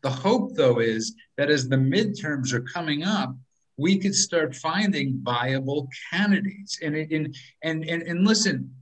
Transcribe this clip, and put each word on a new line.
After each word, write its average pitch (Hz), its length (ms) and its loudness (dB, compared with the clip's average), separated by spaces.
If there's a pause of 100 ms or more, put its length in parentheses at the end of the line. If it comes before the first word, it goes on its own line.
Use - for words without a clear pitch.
The 135 100 -2
hope, 202 440 0
though, 123 260 6
is 113 340 0 (220)
that 147 140 2
as 135 180 2
the 135 80 4
midterms 143 800 0
are 117 80 0
coming 156 420 -4
up, 147 320 -2 (400)
we 180 220 2
could 196 160 0
start 156 420 0
finding 160 640 0
viable 135 640 -2 (220)
candidates. 196 720 0
And 151 160 -4
it, 156 140 -4
and, 156 240 -2 (280)
and, 160 220 -4
and, 170 180 -4
and 175 240 0
listen, 190 560 2